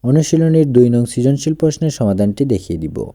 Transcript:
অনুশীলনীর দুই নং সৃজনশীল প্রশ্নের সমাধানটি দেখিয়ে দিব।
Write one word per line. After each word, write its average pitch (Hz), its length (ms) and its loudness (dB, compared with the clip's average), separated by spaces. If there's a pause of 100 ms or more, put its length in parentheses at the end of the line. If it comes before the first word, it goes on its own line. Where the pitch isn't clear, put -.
অনুশীলনীর 160 680 2
দুই 123 180 6
নং 120 160 2
সৃজনশীল 139 560 -2
প্রশ্নের 156 380 -2
সমাধানটি 101 440 0 (100)
দেখিয়ে 85 300 -6
দিব। 76 140 -8 (180)